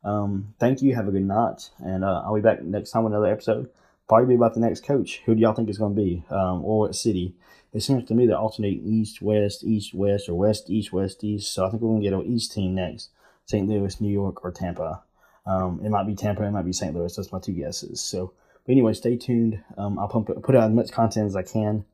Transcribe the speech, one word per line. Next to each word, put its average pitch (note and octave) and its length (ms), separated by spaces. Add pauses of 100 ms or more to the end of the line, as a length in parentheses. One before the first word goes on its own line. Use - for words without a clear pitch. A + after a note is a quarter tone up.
Um, G2+ 560
thank C3 220
you. C3+ 140
Have G#2 120
a G2+ 40
good G2 120
night, G2+ 460 (100)
and, F#2 240
uh, F#2+ 220
I'll G#2 100
be G#2+ 60
back - 220
next G2 280
time A2+ 120
with G#2+ 100
another G#2 180
episode. A2 380 (380)
Probably B2+ 200
be B2 80
about A#2 180
the A#2 60
next A2+ 240
coach. C3+ 420
Who A2+ 100
do A2 60
y'all A2 120
think A2 160
it's G2 80
gonna G#2 180
be? F2 340
Um, F#2 360
or A2 140
what G#2 160
city? F2+ 400 (360)
It G#2+ 100
seems B2+ 240
to A2+ 80
me A#2+ 140
they're G#2 100
alternating G#2 460
east, G#2+ 380
west, G2+ 420
east, G#2+ 300
west, G2+ 340
or F2 80
west, G#2 340
east, G#2 220
west, F#2+ 320
east. G#2 300
So F#2 120
I F#2+ 40
think A2 120
we're A2+ 80
gonna A2 140
get G2 100
an F#2 120
east A#2 260
team F#2+ 240
next. F2+ 340 (360)
Saint G2+ 220
Louis, G2+ 340
New G2+ 100
York, G2 320
or F2+ 80
Tampa. F2 520 (420)
Um, F#2 380
it G#2+ 60
might G2+ 180
be G#2 80
Tampa, G#2 280
it G2+ 80
might F#2+ 140
be F2+ 80
Saint E2+ 220
Louis. F2 200
That's G2 160
my F#2+ 80
two G2 140
guesses. - 480
So, F#2 320 (320)
but B2+ 60
anyway, A#2+ 220
stay A#2+ 240
tuned. A#2 460 (140)
Um, G2+ 220
I'll G2+ 80
pump, A2 220 (140)
put C3 120
out A2+ 140
as - 20
much A#2 200
content A2+ 360
as G2 80
I F#2 80
can G#2+ 500